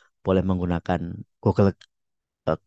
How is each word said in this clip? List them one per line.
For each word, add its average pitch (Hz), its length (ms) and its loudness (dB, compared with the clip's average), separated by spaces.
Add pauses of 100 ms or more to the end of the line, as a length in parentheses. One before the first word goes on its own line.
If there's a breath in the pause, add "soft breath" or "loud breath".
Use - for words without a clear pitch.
(200 soft breath)
boleh 95 240 2
menggunakan 90 800 -4 (160)
Google, 98 320 2 (800)
eh, 80 140 -2